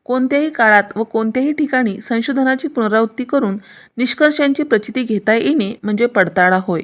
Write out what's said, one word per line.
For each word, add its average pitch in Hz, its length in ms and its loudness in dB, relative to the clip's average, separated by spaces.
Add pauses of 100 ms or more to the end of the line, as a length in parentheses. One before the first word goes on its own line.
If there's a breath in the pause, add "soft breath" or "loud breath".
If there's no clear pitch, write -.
कोणत्याही 269 460 0
काळात 214 460 2
व 220 80 -2
कोणत्याही 226 480 -2
ठिकाणी 254 480 -2
संशोधनाची 262 680 -2
पुनरावृत्ती 226 560 0
करून 233 340 -2 (380 loud breath)
निष्कर्षांची 285 680 0
प्रचिती 247 400 -2
घेता 220 320 0
येणे 233 480 0
म्हणजे 214 240 -2
पडताळा 185 560 2
होय. 185 220 -4